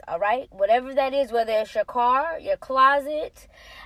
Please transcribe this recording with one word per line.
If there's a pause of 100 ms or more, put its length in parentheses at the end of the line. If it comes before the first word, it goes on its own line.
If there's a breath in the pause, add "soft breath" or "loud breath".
all
right?
Whatever
that
is,
whether
it's
your
car,
your
closet, (380 loud breath)